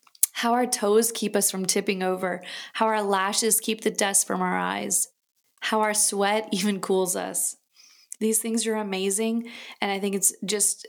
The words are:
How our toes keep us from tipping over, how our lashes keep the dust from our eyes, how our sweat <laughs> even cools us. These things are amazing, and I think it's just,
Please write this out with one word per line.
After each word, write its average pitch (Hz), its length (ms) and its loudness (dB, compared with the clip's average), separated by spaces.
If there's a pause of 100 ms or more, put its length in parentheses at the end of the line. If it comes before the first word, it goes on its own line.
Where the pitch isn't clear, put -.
(400)
How 233 120 0
our 247 140 2
toes 226 480 2
keep 208 200 -4
us 202 160 2
from 190 160 -4
tipping 196 380 0
over, 185 400 -2 (300)
how 220 140 2
our 214 140 2
lashes 202 600 2
keep 214 200 -2
the 220 80 0
dust 196 380 2
from 185 140 -2
our 185 160 0
eyes, 196 500 -2 (540)
how 220 180 0
our 214 140 2
sweat 208 560 2
<laughs> - 20 -16
even 196 300 0
cools 185 340 2
us. - 400 -4 (640)
These 220 200 2
things 226 280 -2
are 220 80 0
amazing, 214 760 -2 (300)
and 202 100 0
I 196 100 -2
think 196 140 -2
it's 196 200 2 (100)
just, - 460 0